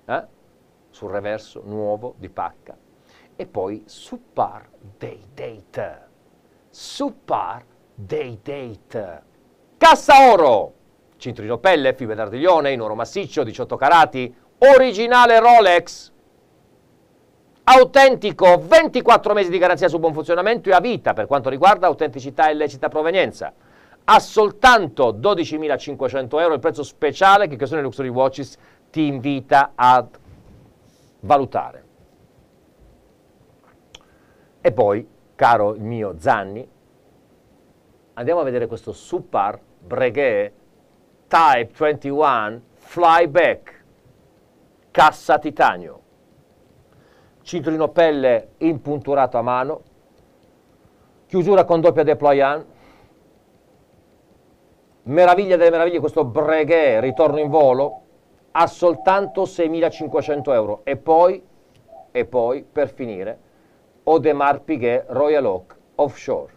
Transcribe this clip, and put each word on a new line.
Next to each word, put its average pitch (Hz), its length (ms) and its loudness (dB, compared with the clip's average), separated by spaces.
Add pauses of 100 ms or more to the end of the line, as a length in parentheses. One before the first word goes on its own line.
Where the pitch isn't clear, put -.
eh? 135 200 -8 (640)
Sul 101 200 -16
reverso, 104 540 -12
nuovo, 104 540 -10
di 95 100 -20
pacca. - 480 -14 (640)
E 185 80 -14
poi 104 400 -10
Supar - 800 -12 (300)
Day - 220 -18 (120)
Date, - 760 -16 (600)
Supar 117 960 -10 (300)
Day 113 480 -12
Date, 113 800 -14 (540)
Cassa 277 560 6
Oro, 123 400 2 (460)
cinturino 117 400 -10
pelle, 147 340 0
fibra 117 220 -8
d'artiglione, 135 580 -2
in - 80 -8
oro 110 140 -8
massiccio, 127 500 -8
diciotto 107 320 -10
carati, 139 580 0 (240)
originale 240 800 6
Rolex, 220 760 4 (1500)
autentico, 247 920 6
ventiquattro 233 760 2
mesi 196 160 -2
di 185 80 -4
garanzia 180 300 2
su 160 100 -2
buon 160 160 -2
funzionamento 175 560 -4
e - 20 4
a 180 80 4
vita 180 320 -4
per 104 140 -6
quanto 135 240 -4
riguarda 175 360 2
autenticità 139 640 -4
e 156 60 -2
lecita 147 340 -6
provenienza, 156 640 -4 (560)
a 208 100 6
soltanto 202 920 2
dodicimilacinquecento 139 1300 -4
euro, 165 140 0
il 131 60 -6
prezzo 147 220 -4
speciale 190 680 2
che 143 80 -12
Chiosone 147 260 -6
Luxury 131 260 -8
Watches 127 480 -4 (320)
ti 156 180 -4
invita 139 680 -2
a 123 340 2 (1120)
valutare. 101 640 -4 (2750)
E - 120 -2
poi, 104 360 -2 (280)
caro 110 380 2
il 107 80 -14
mio 107 360 -8
Zanni, 104 500 -6 (1500)
andiamo 147 260 -4
a 156 40 -4
vedere 123 220 -4
questo 110 260 -14
Supar 107 680 -6 (180)
Breguet 110 760 -4 (760)
Type 143 440 2
twenty-one 139 880 -4 (120)
Flyback, 165 1120 0 (1040)
cassa 156 480 2
titanio, 104 600 -4 (1400)
cinturino 160 480 -4
pelle 135 680 0
impunturato 139 800 -4
a 117 40 -2
mano, 127 400 -6 (1400)
chiusura 185 360 2
con 170 180 0
doppia 160 220 2
déployant, 143 640 0 (2250)
meraviglia 180 540 2
delle 170 140 4
meraviglie, 165 300 -2
questo 151 240 -4
Breguet 151 800 0
ritorno 147 360 0
in 151 100 -4
volo 139 520 0 (500)
a 165 160 0
soltanto 190 800 -2
seimilacinquecento 160 1080 -4
euro. 107 300 -2
E 139 140 -6
poi, 175 440 2 (720)
e 123 140 -6
poi, 123 400 -4
per 135 280 -6
finire, 107 520 -14 (640)
Audemars 143 560 0
Piguet 123 440 -4
Royal 147 360 -2
Oak 92 320 -8 (200)
Offshore. 117 600 -6